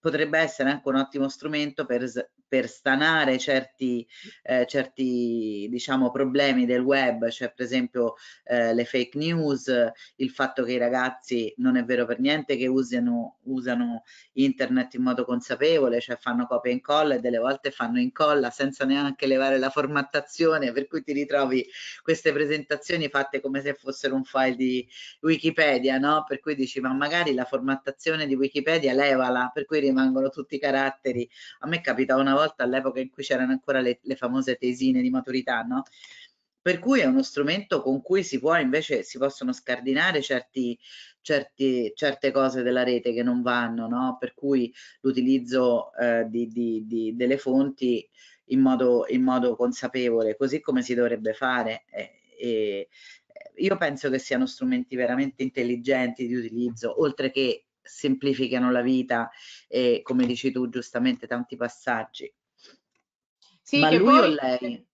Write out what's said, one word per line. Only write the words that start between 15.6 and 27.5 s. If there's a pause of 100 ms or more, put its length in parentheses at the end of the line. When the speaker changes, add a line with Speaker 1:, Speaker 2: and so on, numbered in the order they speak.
Speaker 1:
cioè
fanno
copia
e
incolla
e
delle
volte
fanno
incolla
senza
neanche
levare
la
formattazione,
per
cui
ti
ritrovi (360)
queste
presentazioni
fatte
come
se
fossero
un
file
di (320)
Wikipedia,
no?
Per
cui
dici,
"Ma
magari
la
formattazione